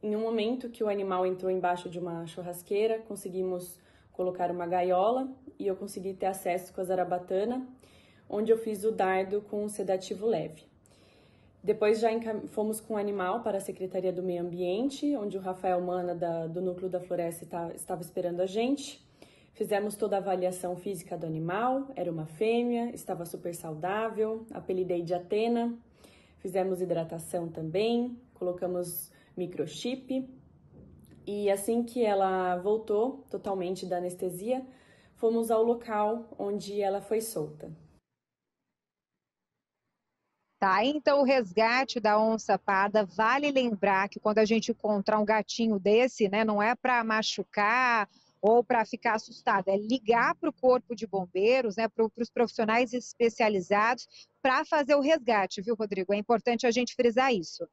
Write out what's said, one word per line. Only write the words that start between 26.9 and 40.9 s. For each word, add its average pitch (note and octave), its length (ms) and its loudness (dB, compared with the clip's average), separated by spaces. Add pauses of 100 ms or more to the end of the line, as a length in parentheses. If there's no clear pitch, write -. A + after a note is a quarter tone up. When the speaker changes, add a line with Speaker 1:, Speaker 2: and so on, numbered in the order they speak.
Speaker 1:
também, A3 680 -2 (140)
colocamos F3+ 800 -6 (240)
microchip. B3 920 -6 (1000)
E G3+ 240 0
assim A3+ 340 2
que A#3 220 0
ela F#3 500 2
voltou G#3+ 720 0
totalmente F#3+ 560 -4
da F3+ 120 -2
anestesia, F3+ 680 -4 (500)
fomos A3+ 360 2
ao A3 100 4
local A3+ 640 0 (140)
onde G3+ 420 -4
ela G3 200 0
foi A3 180 -2
solta. E3 500 -8 (3000)
Speaker 2:
Tá, G3 280 4
então C#4+ 340 2